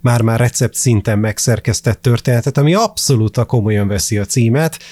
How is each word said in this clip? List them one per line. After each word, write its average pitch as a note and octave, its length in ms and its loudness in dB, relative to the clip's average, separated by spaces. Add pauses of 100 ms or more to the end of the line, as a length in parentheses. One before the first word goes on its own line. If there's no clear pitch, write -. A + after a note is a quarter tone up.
már-már A2+ 400 2
recept A#2+ 340 0
szinten A2 440 0
megszerkesztett G#2+ 840 -2
történetet, B2 560 0
ami D3+ 160 4
abszolút C3+ 640 0
a A#2+ 80 0
komolyan G#2 440 0
veszi G2+ 300 -2
a G2+ 60 -2
címet, C3 540 0 (140)